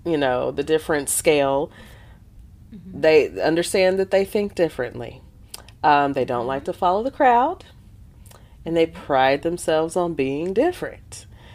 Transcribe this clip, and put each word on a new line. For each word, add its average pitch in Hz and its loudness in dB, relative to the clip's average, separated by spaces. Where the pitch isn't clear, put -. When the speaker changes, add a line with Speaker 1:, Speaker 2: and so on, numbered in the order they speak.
Speaker 1:
you 170 0
know, 127 0
the 143 -4
difference 156 -2
scale, 143 2
Speaker 2:
Mm-hmm. 180 -16
Speaker 1:
they 139 4
understand 180 0
that 190 -2
they 196 2
think 202 -4
differently. 123 -4
Um, 143 4
they 135 -2
don't 120 -2
like 135 -4
Speaker 2:
Mm-hmm. - -20
Speaker 1:
to 180 -8
follow 190 0
the 262 -6
crowd, 269 2
and 165 -4
they 165 4
pride 139 0
themselves 165 -2
on 175 0
being 143 -2
different. - -4